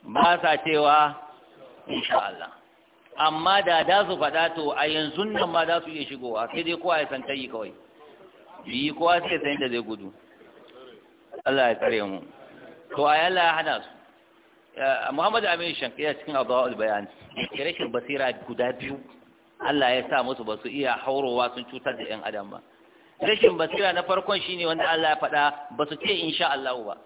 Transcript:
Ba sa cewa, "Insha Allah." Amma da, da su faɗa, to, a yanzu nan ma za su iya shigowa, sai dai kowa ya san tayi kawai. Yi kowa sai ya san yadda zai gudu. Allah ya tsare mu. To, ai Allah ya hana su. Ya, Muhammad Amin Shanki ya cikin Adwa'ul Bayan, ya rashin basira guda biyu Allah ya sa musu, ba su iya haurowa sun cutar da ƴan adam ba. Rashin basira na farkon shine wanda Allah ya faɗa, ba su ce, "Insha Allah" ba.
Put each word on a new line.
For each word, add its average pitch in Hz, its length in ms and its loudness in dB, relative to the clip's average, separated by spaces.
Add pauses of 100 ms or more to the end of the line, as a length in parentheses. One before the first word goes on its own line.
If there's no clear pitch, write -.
Ba 175 380 4
sa 156 220 4
cewa, 151 500 6 (720)
"Insha - 360 0
Allah." 90 280 -8 (640)
Amma 160 440 4
da, 170 220 4
da 185 240 4
su 185 100 -2
faɗa, 165 380 0
to, 151 160 -2
a 143 160 0
yanzu 156 380 -2
nan 214 260 -2
ma 165 140 2
za 170 160 0
su 156 80 -12
iya 156 180 -8
shigowa, 120 440 -4
sai 165 120 -4
dai 165 140 -2
kowa 170 220 0
ya 143 100 -2
san 131 140 -8
tayi 139 260 -6
kawai. 107 220 -8 (960)
Yi 139 280 -2
kowa 170 260 4
sai 175 140 -4
ya 160 60 0
san 143 120 -2
yadda 143 180 -2
zai 120 140 -2
gudu. 104 300 -10 (1300)
Allah 135 240 4
ya 113 60 2
tsare 113 280 0
mu. 95 180 -8 (760)
To, 147 100 2
ai 156 220 4
Allah 185 160 2
ya 165 100 4
hana 156 280 -2
su. - 80 -18 (880)
Ya, 123 380 0
Muhammad 208 320 2
Amin 170 300 -2
Shanki 135 260 -6
ya 151 140 0
cikin - 200 -12
Adwa'ul 127 400 2
Bayan, 104 320 0 (460)
ya 139 120 -6
rashin 147 280 -6
basira 131 400 -2 (140)
guda 123 260 -2
biyu 135 240 -8 (640)
Allah 139 320 2
ya 127 160 0
sa 139 140 2
musu, 123 200 -4
ba 107 200 -4
su - 40 -8
iya 127 380 -2
haurowa 123 480 0
sun 123 160 -12
cutar 131 260 -6
da 110 80 -10
ƴan 107 220 -8
adam 104 240 -8
ba. 98 120 -18 (600)
Rashin 208 360 4
basira 175 360 0
na 175 100 0
farkon 185 380 0
shine 175 240 -6
wanda 165 240 0
Allah 160 240 2
ya - 80 2
faɗa, 147 320 2 (240)
ba 151 100 0
su 156 80 -8
ce, - 180 -2
"Insha 165 360 0
Allah" 135 240 -2 (100)
ba. 101 220 -10